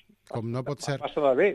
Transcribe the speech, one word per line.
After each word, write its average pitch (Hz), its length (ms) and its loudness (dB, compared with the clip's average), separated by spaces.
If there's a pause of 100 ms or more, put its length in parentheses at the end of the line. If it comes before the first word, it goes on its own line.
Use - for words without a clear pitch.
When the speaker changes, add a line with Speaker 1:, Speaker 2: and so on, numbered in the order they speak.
(300)
Speaker 1:
com 117 220 -6
no 127 100 -4
pot 139 180 -6
ser. 139 220 -4
Speaker 2:
Passa 143 180 -4
de 139 140 4
bé, 175 200 4